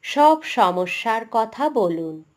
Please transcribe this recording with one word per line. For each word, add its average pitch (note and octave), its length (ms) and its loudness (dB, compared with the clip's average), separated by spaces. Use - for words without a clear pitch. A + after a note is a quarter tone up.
সব D#4 400 2
সমস্যার G#3 880 -2
কথা A#3 380 -2
বলুন E3 540 -4